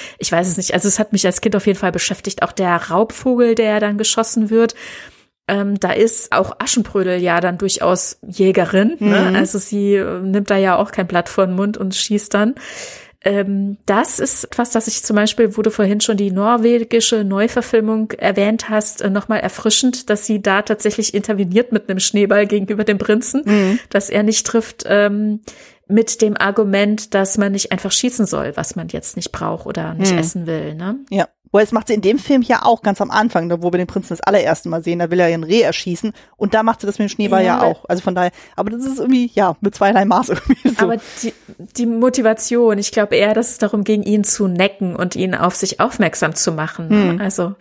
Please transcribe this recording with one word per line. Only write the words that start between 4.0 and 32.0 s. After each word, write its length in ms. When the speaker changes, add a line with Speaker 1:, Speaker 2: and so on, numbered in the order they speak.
Speaker 1:
wird, 280
ähm, 320
da 100
ist 420
auch 280
Aschenbrödel 600
ja 200
dann 180
durchaus 640
Jägerin. 760
Ne? 300
Speaker 2:
Mhm. 60
Speaker 1:
Also 220
sie, 380
äh, 240
nimmt 300
da 60
ja 220
auch 140
kein 160
Blatt 200
vor 180
den 100
Mund 200
und 200
schießt 360
dann. 220
Ähm, 600
das 320
ist 260
etwas, 260
das 160
ich 160
zum 140
Beispiel, 400
wo 60
du 80
vorhin 300
schon 160
die 140
norwegische 920
Neuverfilmung 880
erwähnt 560
hast, 320
äh, 100
nochmal 300
erfrischend, 720
dass 160
sie 160
da 200
tatsächlich 520
interveniert 580
mit 160
einem 120
Schneeball 460
gegenüber 380
dem 140
Prinzen, 480
Speaker 2:
Mhm. 320
Speaker 1:
dass 220
er 120
nicht 240
trifft, 400
ähm, 540
mit 360
dem 160
Argument, 760
dass 220
man 160
nicht 180
einfach 220
schießen 320
soll, 320
was 200
man 120
jetzt 280
nicht 160
braucht 340
oder 280
nicht 180
Speaker 2:
Mhm. 60
Speaker 1:
essen 280
will, 280
ne? 220
Speaker 2:
Ja. 180
Wobei, 120
das 100
macht 140
sie 80
in 60